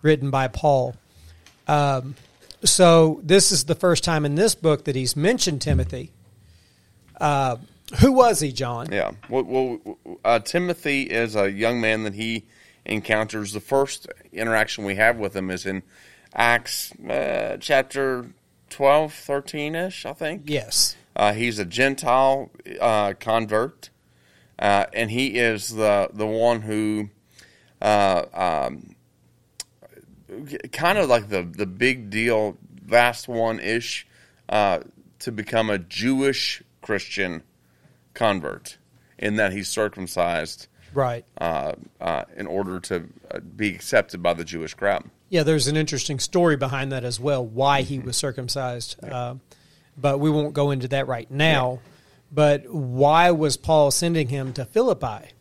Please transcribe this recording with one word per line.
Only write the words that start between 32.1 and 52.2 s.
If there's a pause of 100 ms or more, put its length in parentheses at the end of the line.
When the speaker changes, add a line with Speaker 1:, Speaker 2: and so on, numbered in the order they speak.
Speaker 2:
deal, (300)
last
one-ish, (440)
uh, (400)
to
become
a
Jewish (200)
Christian (720)
convert, (420)
in
that
he's
circumcised, (260)
Speaker 1:
Right. (140)
Speaker 2:
uh, (280)
uh, (120)
in
order
to, (220)
uh,
be
accepted
by
the
Jewish
crowd. (260)
Speaker 1:
Yeah,
there's
an
interesting
story
behind
that
as
well,
why
he
Speaker 2:
Mm-hmm.
Speaker 1:
was
circumcised.
Speaker 2:
Yeah.
Speaker 1:
Uh, (640)
but
we
won't
go
into
that
right
now. (100)
Speaker 2:
Yeah. (400)